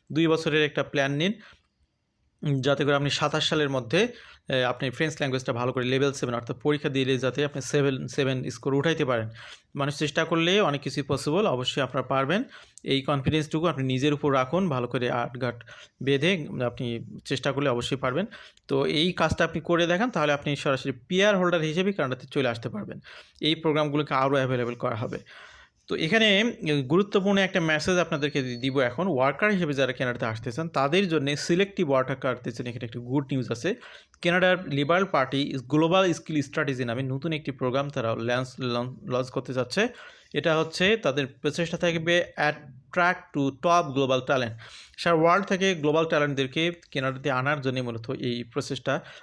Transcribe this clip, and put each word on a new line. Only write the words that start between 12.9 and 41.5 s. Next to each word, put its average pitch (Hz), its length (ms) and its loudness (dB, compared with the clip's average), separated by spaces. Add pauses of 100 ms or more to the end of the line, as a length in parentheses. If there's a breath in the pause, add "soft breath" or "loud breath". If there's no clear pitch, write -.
কনফিডেন্সটুকু 151 640 0
আপনি 135 160 0
নিজের 131 300 2
উপর 143 200 0
রাখুন, 135 360 2
ভালো 123 180 0
করে 123 240 -2
আটঘাট 120 520 -4 (400 loud breath)
বেঁধে 147 440 2 (180)
আপনি 117 340 -4 (260)
চেষ্টা 139 260 -2
করলে 139 180 0
অবশ্যই 120 280 -2
পারবেন। 135 280 -2 (420 loud breath)
তো 135 180 0
এই 160 260 2
কাজটা 165 320 2
আপনি 165 180 -2
করে 170 260 2
দেখান, 180 220 2
তাহলে 151 240 2
আপনি 143 220 -2
সরাসরি 139 360 -2
পিআর 190 460 2
হোল্ডার 175 240 2
হিসেবে 180 320 0
কানাডাতে 131 340 -4
চলে 131 220 0
আসতে 117 200 -4
পারবেন। 104 300 -10 (420 loud breath)
এই 156 140 2
প্রোগ্রামগুলোকে 151 580 0
আরও 135 220 2
অ্যাভেলেবল 127 400 0
করা 120 200 -4
হবে। 107 240 -4 (680 loud breath)
তো - 80 -4
এখানে 214 580 2 (340)
গুরুত্বপূর্ণ 196 520 2
একটা 190 200 2
মেসেজ 160 380 2
আপনাদেরকে 151 440 0
দি-, 123 180 -4
দিব 131 200 0
এখন। 127 280 0
ওয়ার্কার 160 440 2
হিসেবে 175 220 0
যারা 131 200 0
কানাডাতে 123 320 -2
আসতে 113 260 -4
চান, 160 160 -6
তাদের 160 400 2
জন্য 147 300 0
সিলেক্টিভ 180 520 0
ওয়ার্কার 131 460 0 (200)
জন্য 123 140 -8
এখানে 113 160 -8
একটা 120 140 -10
গুড 127 320 0
নিউজ 123 200 -2
আছে। 117 240 -2 (460 loud breath)
কানাডার 180 480 2
লিবারেল 143 360 2
পার্টি 143 480 0 (160)
গ্লোবাল 165 440 4
স্কিল 156 280 -4
স্ট্র্যাটেজি 135 440 -2
নামে 120 180 -2
নতুন 135 300 -4
একটি 151 180 -6
প্রোগ্রাম 131 380 -2
তারা 113 260 -2
লঞ্চ, 123 320 -2 (120)
লন-, 123 520 -4
লঞ্চ 127 180 0
করতে 135 240 -6
যাচ্ছে। 131 340 0 (460 loud breath)
এটা 156 260 2
হচ্ছে 180 380 2
তাদের 143 300 -2
প্রচেষ্টা 165 500 -4